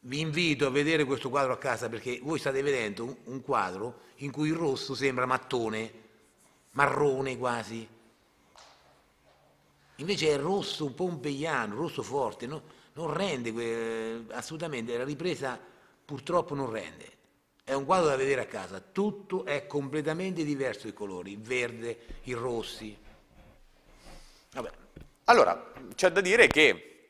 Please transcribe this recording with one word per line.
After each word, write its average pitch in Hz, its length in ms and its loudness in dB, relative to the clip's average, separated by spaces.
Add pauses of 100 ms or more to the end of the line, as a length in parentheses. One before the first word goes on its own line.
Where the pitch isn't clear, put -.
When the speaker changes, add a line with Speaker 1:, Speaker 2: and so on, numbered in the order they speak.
Speaker 1:
vi 131 180 -6
invito 156 480 2
a - 20 4
vedere 147 360 4
questo 131 240 -2
quadro 131 240 2
a 117 40 -4
casa, 120 300 -2
perché 117 340 -6
voi 147 180 -2
state 135 220 -2
vedendo 117 440 -2
un, 139 100 -8 (100)
un 127 160 -10
quadro 110 600 -2 (160)
in 139 140 -8
cui 151 180 0
il 160 60 2
rosso 139 400 -2
sembra 127 300 2
mattone, 113 680 -2 (800)
marrone 135 680 2
quasi. 113 500 -2 (2000)
Invece 156 360 0
è 143 40 4
rosso 156 540 0
pompeiano, 143 840 -2
rosso 143 280 -4
forte, 120 440 -4
no? - 340 -12 (120)
Non 156 200 -6
rende 147 380 -2
que-, 113 800 -4
assolutamente, 127 680 -6
la 123 60 -2
ripresa 139 560 -4 (460)
purtroppo 156 480 -2
non 139 160 -4
rende. 90 420 -10 (520)
È 135 100 -2
un 139 120 0
quadro 175 220 6
da 143 80 4
vedere 131 260 2
a 107 40 -2
casa, 95 360 -10
tutto 202 640 -2
è 143 220 -2
completamente 156 760 -2
diverso 135 440 -2
i 101 60 -10
colori, 95 380 -8
il 101 80 -10
verde, 117 580 -4 (260)
i 127 100 -6
rossi. 113 640 -4 (1600)
Vabbè. - 200 -8 (540)
Speaker 2:
Allora, 139 460 8 (240)
c'è 185 160 4
da 170 80 4
dire 202 280 8
che - 640 4